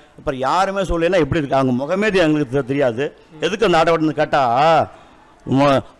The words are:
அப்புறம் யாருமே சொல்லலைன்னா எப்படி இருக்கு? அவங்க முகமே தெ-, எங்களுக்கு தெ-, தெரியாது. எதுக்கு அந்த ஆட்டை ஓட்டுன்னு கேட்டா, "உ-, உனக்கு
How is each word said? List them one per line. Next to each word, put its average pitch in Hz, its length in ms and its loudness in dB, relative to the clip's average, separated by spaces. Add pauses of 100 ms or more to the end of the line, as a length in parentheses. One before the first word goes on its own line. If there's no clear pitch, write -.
(180)
அப்புறம் 135 220 -8
யாருமே 190 420 -2
சொல்லலைன்னா 175 380 0
எப்படி 151 180 -2
இருக்கு? 135 180 -2
அவங்க 135 160 2
முகமே 156 360 -2
தெ-, 190 100 0
எங்களுக்கு 151 420 0
தெ-, 135 60 -4
தெரியாது. 131 480 -2 (260)
எதுக்கு 190 260 -2
அந்த 175 120 2
ஆட்டை 165 160 4
ஓட்டுன்னு 160 160 0
கேட்டா, 143 800 2 (540)
"உ-, 127 60 -8
உனக்கு 135 340 2 (140)